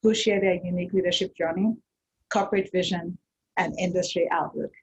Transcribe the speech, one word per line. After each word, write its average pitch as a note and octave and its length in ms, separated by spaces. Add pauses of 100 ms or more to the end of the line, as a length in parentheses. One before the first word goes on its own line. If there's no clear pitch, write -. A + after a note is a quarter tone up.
who A3 100
share G#3 260
their F#3 240
unique F3+ 300
leadership F3+ 420
journey, F#3 380 (580)
corporate G3 400
vision, F3+ 460 (400)
and E3 220
industry F3+ 520
outlook. - 400 (120)